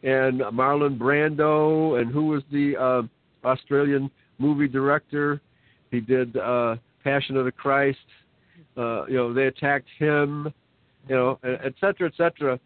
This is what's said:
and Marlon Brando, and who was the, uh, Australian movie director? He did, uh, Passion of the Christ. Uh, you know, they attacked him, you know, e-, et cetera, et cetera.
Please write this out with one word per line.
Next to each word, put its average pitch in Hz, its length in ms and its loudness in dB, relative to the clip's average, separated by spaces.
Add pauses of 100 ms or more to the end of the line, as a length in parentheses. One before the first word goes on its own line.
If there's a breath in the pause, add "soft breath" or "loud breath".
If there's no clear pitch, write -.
and 131 380 2
Marlon 135 580 0
Brando, 151 1000 2
and 120 120 -2
who 151 140 0
was 151 160 -2 (100)
the, 143 240 0
uh, 127 260 0 (440)
Australian 139 640 0 (280 soft breath)
movie 143 300 2
director? 143 720 -2 (500 soft breath)
He 120 100 -2
did, 123 360 0
uh, 117 400 -2 (260)
Passion 139 340 -2
of 131 100 0
the 123 60 -4
Christ. 139 460 0 (800 soft breath)
Uh, 117 300 -4
you 131 100 -6
know, 120 160 0
they 135 140 2
attacked 139 420 -2 (100)
him, 147 540 0 (560)
you 135 60 -2
know, 127 300 2
e-, 127 200 -2
et 135 160 -4
cetera, 190 280 0
et - 80 -8
cetera. 147 500 0